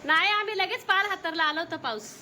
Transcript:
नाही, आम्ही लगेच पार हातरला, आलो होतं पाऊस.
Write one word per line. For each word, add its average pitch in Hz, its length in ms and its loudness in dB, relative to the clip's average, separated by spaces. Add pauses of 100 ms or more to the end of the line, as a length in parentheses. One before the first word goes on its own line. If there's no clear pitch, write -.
नाही, 320 280 4
आम्ही 415 260 0
लगेच 392 220 0
पार 392 260 2
हातरला, 339 380 -2
आलो 302 160 0
होतं 339 180 -6
पाऊस. 226 440 -6